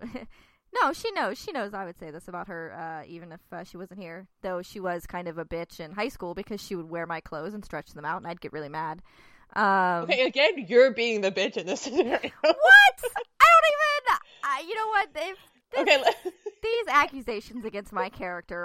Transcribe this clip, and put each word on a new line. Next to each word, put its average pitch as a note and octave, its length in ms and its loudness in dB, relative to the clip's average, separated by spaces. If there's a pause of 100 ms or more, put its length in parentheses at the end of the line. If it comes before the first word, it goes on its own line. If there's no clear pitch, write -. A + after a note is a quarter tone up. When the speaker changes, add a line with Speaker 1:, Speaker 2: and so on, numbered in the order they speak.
Speaker 1:
<laughs> A#3 260 -14 (540)
no, C#4+ 100 2
she A4+ 200 -8
knows. C4 260 -4
She - 140 -12
knows G#3 220 -6
I G3 100 -8
would F3 140 -14
say E3 120 -14
this D#3+ 180 -16
about F3 200 -12
her, E3 240 -12 (300)
uh, - 40 -20
even E3+ 260 -18
if, D#3+ 80 -20 (120)
uh, E3+ 120 -12
she - 120 -18
wasn't F#3 240 -14
here. F3+ 260 -16 (160)
Though F3+ 200 -6
she - 180 -14
was F3 260 -4
kind F3+ 220 -10
of D#3+ 100 -8
a E3 60 -8
bitch E3+ 360 -10
in D#3+ 120 -14
high G#3 160 -4
school F3 260 -10
because G3 280 -10
she - 140 -10
would E3 140 -10
wear E3+ 160 -6
my E3 140 -6
clothes E3 340 -10
and G#3 100 -12
stretch - 280 -12
them D3+ 120 -16
out, E3 140 -4
and - 80 -14
I'd F3 140 -10
get - 120 -12
really D3 160 -10
mad. D#3 340 -8 (540)
Um, F#3 480 2
Speaker 2:
Okay, B3+ 220 2
again, C#4 420 0
you're B3 240 8
being A3+ 300 -2
the F#3+ 100 0
bitch G3+ 240 -2
in E3+ 100 -6
this A#3 140 -4
<laughs> - 20 -12
scenario. C4 480 0 (120)
Speaker 1:
What? D#4 120 4 (840)
I D#5 60 12
don't D#5+ 260 8
even, D5 460 0 (240)
I, C#4 260 -6
you G#4 60 -8
know A4 140 -4
what? G4+ 260 -2
They've, E4+ 220 -8 (400)
Speaker 2:
Okay, C#4+ 200 4
Speaker 1:
this, C4+ 100 -2 (180)
Speaker 2:
let- F#4 140 -8
<laughs> - 240 -16
Speaker 1:
these A4+ 260 -4
accusations B3 760 -2
against G3+ 280 -12
my F#3+ 160 -4
character F3+ 560 -10